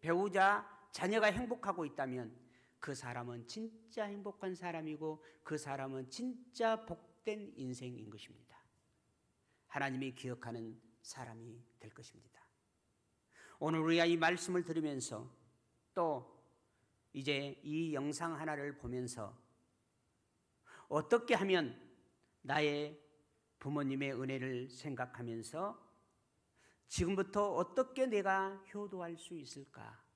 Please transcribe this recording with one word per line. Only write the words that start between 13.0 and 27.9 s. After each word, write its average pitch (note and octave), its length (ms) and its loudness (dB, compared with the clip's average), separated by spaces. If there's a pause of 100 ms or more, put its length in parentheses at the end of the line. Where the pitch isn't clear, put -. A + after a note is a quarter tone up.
오늘 D#3+ 220 2
우리가 E3 240 6
이 E3+ 120 6
말씀을 F3 480 4
들으면서 C#3+ 680 -2 (640)
또 D#3 440 0 (760)
이제 C#3 500 0
이 D#3 320 0
영상 D3 440 -2
하나를 D3 380 -2
보면서 A#2+ 640 -6 (1500)
어떻게 A3+ 460 4
하면 F#3 460 4 (600)
나의 D3 580 0 (580)
부모님의 C#3 640 0
은혜를 C3 500 -2
생각하면서 B2 1200 -6 (1000)
지금부터 F#3+ 640 2
어떻게 B3+ 520 2